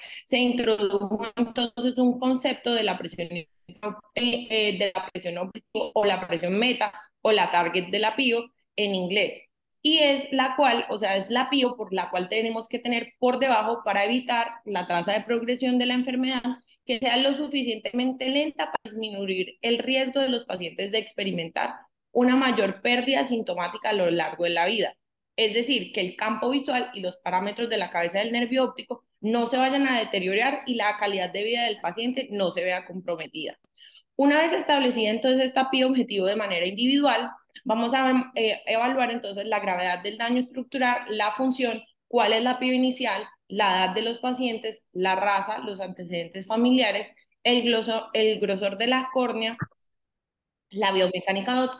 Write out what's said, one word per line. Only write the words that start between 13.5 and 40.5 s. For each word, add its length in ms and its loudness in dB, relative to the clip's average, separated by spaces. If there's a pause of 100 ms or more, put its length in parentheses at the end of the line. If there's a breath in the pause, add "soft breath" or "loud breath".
para 180 2
evitar 520 0 (100)
la 200 -4
tasa 280 0
de 80 0
progresión 580 0
de 60 2
la 80 0
enfermedad 500 0 (420 soft breath)
que 140 -2
sea 160 2
lo 180 4
suficientemente 920 -2
lenta 380 0
para 180 -6
disminuir 800 -6
el 180 0
riesgo 400 0
de 80 2
los 160 0
pacientes 480 -6
de 60 2
experimentar 760 -4 (360)
una 240 4
mayor 460 2
pérdida 420 2
sintomática 680 -4
a 20 0
lo 180 2
largo 320 -2
de 60 2
la 160 2
vida. 320 0 (400)
Es 160 2
decir, 400 0
que 80 -2
el 160 -4
campo 320 -2
visual 440 -2
y 60 -12
los 180 -6
parámetros 520 -4
de 80 -2
la 120 -2
cabeza 300 -2
del 140 -2
nervio 320 0
óptico 400 -8 (160)
no 260 0
se 100 0
vayan 300 2
a 100 2
deteriorar 720 0
y 80 -2
la 240 0
calidad 320 -2
de 120 -4
vida 200 0
del 160 -2
paciente 520 -4
no 200 0
se 120 -4
vea 220 -2
comprometida. 720 -8 (600 loud breath)
Una 200 6
vez 140 2
establecida 580 2
entonces 360 2
esta 260 0
pio 160 4
objetivo 400 2
de 80 2
manera 300 -2
individual, 640 2 (320 loud breath)
vamos 300 0
a, 420 2
eh, 300 0
evaluar 440 2
entonces 360 -6
la 140 0
gravedad 440 -2
del 140 -6
daño 220 0
estructural, 720 -2